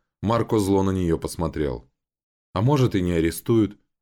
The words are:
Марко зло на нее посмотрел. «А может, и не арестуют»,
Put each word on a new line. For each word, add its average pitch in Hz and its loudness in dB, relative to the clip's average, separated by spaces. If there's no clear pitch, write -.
Марко 110 0
зло 98 2
на 95 0
нее 87 0
посмотрел. 76 -6
«А 92 -2
может, 127 2
и 98 2
не 90 0
арестуют», 98 0